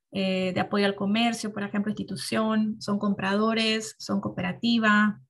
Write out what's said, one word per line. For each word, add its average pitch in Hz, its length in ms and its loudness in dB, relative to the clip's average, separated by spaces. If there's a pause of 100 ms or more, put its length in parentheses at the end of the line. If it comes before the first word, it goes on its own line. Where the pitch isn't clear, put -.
(120)
eh, 190 420 0
de 202 80 -2
apoyo 202 240 0
al 196 100 0
comercio, 220 580 0
por 202 80 -6
ejemplo, 202 300 -2
institución, 220 880 -2
son 202 160 -2
compradores, 220 1000 0
son 196 220 -2
cooperativa 208 1080 2